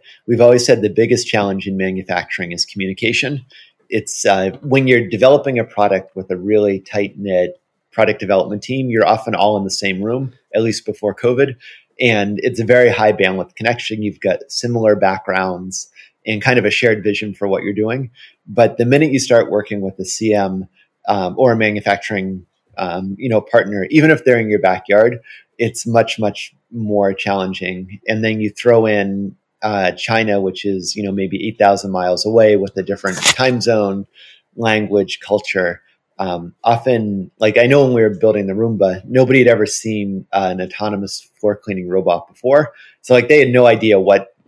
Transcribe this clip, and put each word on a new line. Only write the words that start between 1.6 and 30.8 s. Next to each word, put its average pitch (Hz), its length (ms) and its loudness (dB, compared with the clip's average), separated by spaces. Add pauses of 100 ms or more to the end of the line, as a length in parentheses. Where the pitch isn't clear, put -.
in 98 100 -6
manufacturing 95 760 -6
is 82 120 -6
communication. 113 800 -6 (460)
It's, - 340 -6
uh, 95 380 0
when 135 240 0
you're 117 220 2
developing 131 500 2
a 113 60 -2
product 98 500 -2
with 95 160 -10
a 92 60 -4
really 101 420 0
tight-knit 95 840 -4 (300)
product 110 300 0
development 101 420 -2
team, 131 260 -6
you're 110 180 2
often 110 280 0
all 101 220 2
in 98 80 -4
the 95 60 -6
same 95 300 -6
room, 120 320 -6 (220)
at 110 80 0
least 113 240 -4
before 101 280 -6
covid. 123 420 0 (440)
And 104 420 0
it's 110 160 -2
a 113 60 -2
very 123 240 6
high 107 240 2
bandwidth 95 420 -2
connection. 110 480 -4
You've 104 180 -8
got - 300 -4
similar 113 460 0
backgrounds 92 920 -4 (360)
and 110 140 -4
kind 123 180 2
of 101 60 0
a 104 60 2
shared 110 340 0
vision 104 300 -4
for 101 120 -6
what 95 160 -2
you're 101 120 -6
doing. 117 360 -4 (360)
But 117 320 2
the 120 80 0
minute 143 260 2
you 135 60 2
start 117 320 2
working 101 320 -4
with 95 160 -8
a 95 60 -6
C 110 280 -2
M, 95 360 -2 (380)
um, 104 320 -2
or 123 140 4
a 113 40 2
manufacturing, 101 880 -2 (320)
um, 92 400 -6
you 131 100 -6
know, 107 140 2
partner, 101 480 0
even 156 200 4
if 143 140 2
they're 120 160 4
in 107 80 -2
your 104 100 2
backyard, 101 640 2 (380)
it's 117 280 -4
much, 113 320 0
much 104 360 -6 (160)
more 104 420 -2
challenging. 95 960 -6
And 110 160 -2
then 110 160 -2
you 107 80 -4
throw 113 380 2
in, 98 500 -2 (260)
uh, 101 300 -2
China, 107 480 0
which 95 240 -4
is, 95 320 -6